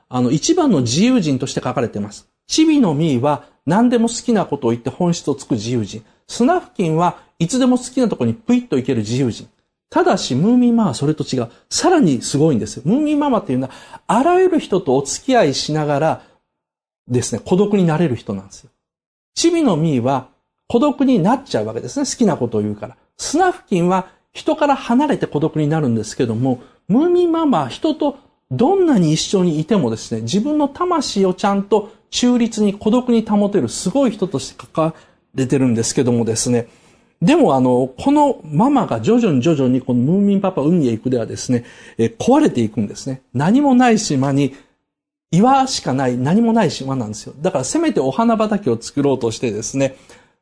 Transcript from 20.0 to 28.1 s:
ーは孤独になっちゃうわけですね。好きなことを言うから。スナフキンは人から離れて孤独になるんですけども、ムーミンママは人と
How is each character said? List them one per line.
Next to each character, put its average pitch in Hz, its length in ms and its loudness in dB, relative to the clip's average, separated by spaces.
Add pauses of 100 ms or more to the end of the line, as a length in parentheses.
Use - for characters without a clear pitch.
ー - 20 0
は 135 260 -2 (400)
孤 240 120 2
独 285 240 0
に 254 160 2
な 196 140 2
っ 254 100 -4
ち - 120 -6
ゃ 113 60 -2
う 104 40 -6
わ 110 60 -8
け 120 80 -8
で 127 80 -8
す - 120 -10
ね。 277 60 -2
好 - 60 -6
き 233 140 0
な 160 100 2
こ 120 120 -2
と 110 100 -4
を 104 40 2
言 104 100 -2
う 104 40 -10
か 107 100 -12
ら。 120 100 -18 (200)
ス - 220 -4
ナ 359 140 2
フ - 140 -20
キ 190 120 0
ン 170 100 2
は 185 200 0 (240)
人 - 240 -4
か 302 100 0
ら 277 100 2
離 254 300 0
れ 240 120 0
て 160 80 -4
孤 - 140 -4
独 156 180 -2
に 151 100 0
な 160 120 0
る 143 80 0
ん 117 60 0
で 110 100 -2
す - 120 -14
け 135 100 0
ど 113 80 -2
も、 123 280 -2 (260)
ム 240 160 2
ー 359 60 2
ミ 359 160 4
ン 330 60 0
マ 330 140 0
マ 214 140 2
は 135 80 -4
人 302 260 -4
と 302 240 -4 (320)